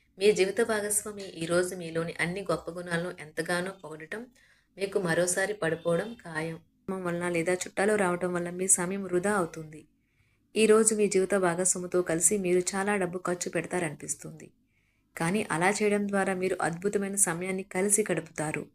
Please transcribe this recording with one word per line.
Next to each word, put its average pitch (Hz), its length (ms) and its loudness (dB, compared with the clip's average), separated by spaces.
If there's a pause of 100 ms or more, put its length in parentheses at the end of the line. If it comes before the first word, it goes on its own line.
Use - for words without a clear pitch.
(180)
మీ 196 140 6
జీవిత 190 300 2
భాగస్వామి 208 600 -2 (100)
ఈరోజు 175 400 0
మీలోని 165 460 -4
అన్ని 180 220 -2
గొప్ప 170 280 -2
గుణాలను 175 380 -4 (120)
ఎంతగానో 170 520 -4
పొగడటం 156 480 -12 (560)
మీకు 196 240 -2
మరోసారి 180 540 2
పడిపోవడం 170 600 0
ఖాయం. 160 420 -6 (120)
కుటుంబం 190 320 -8
వలన 175 260 -2
లేదా 175 260 0
చుట్టాలు 202 420 0
రావటం 180 360 2
వల్ల 175 180 -2
మీ 180 180 -4
సమయం 190 360 2
వృధా 180 300 0
అవుతుంది. 160 460 -4 (760)
ఈరోజు 214 400 6
మీ 208 140 4
జీవిత 190 300 2
భాగస్వామితో 180 640 2
కలిసి 175 360 2
మీరు 180 260 2
చాలా 202 320 -2
డబ్బు 180 240 -2
ఖర్చు 180 300 -4
పెడతారనిపిస్తుంది, 160 960 -6 (720)
కానీ 180 340 0
అలా 175 220 2
చేయడం 208 360 2
ద్వారా 196 260 0
మీరు 185 280 -2
అద్భుతమైన 196 580 -2
సమయాన్ని 185 480 -2
కలిసి 202 380 2
గడుపుతారు. 160 560 -4 (120)